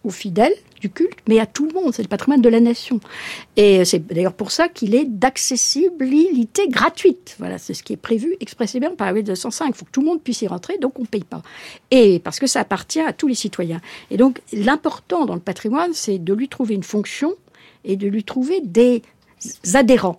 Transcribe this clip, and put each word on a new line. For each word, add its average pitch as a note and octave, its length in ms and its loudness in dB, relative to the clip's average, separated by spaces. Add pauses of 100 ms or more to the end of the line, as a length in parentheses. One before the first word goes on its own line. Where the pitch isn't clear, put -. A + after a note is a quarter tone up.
aux G#3+ 60 -6
fidèles G#3 440 2 (260)
du G3+ 100 -6
culte, - 360 -2
mais A3 140 4
à A3 60 -2
tout C#4+ 200 -4
le D#4 60 -4
monde. E4+ 200 -2
C'est A3+ 100 -6
le F#3+ 60 -8
patrimoine C4 320 0
de A#3 80 6
la A3+ 120 6
nation. A#3 400 0 (560)
Et G3 280 6
c'est E3+ 220 0
d'ailleurs F3+ 260 -2
pour G3+ 200 -8
ça E4+ 160 0
qu'il A3 260 -2
est D4 120 2
d'accessibilité C#4 1600 0
gratuite. - 720 0
Voilà, F3+ 180 -8
c'est - 160 -10
ce - 80 -12
qui G#3+ 120 -10
est - 20 -8
prévu B3 420 -2
expressément B3+ 560 -6
par G3+ 140 -4
la F#3 60 0
loi G#3+ 80 0
de - 20 -4
mille G3 80 -4
neuf F#3 80 -6
cent B3 100 -8
cinq. D4 200 -4
Il - 40 -2
faut - 120 -20
que - 40 -20
tout C4+ 120 -2
le D4 40 2
monde E4 160 -2
puisse A#3 200 -6
y G#3 40 -2
rentrer, F3+ 320 -6
donc C4+ 220 -4
on - 20 -6
ne A3+ 60 -8
paye G3+ 160 -6
pas. - 180 -14 (480)
Et G#3 300 8
parce - 180 -8
que C#4 80 0
ça - 140 0
appartient - 400 -4
à D#4+ 120 -2
tous - 140 -4
les B3+ 80 0
citoyens. E3+ 460 -6 (320)
Et F#3+ 40 -2
donc, B3 240 4 (120)
l'important D4 760 -2
dans F#3 80 -4
le F3 60 -6
patrimoine, B3 520 -4
c'est G3+ 260 -4
de E3+ 140 -4
lui A#3+ 160 -2
trouver A3 280 -4
une F#3 80 -4
fonction C#4 500 -4 (500)
et G3 120 -2
de G3+ 100 -4
lui G#3 160 -2
trouver D4+ 380 -2
des A#3 420 4 (720)
adhérents, A3+ 440 4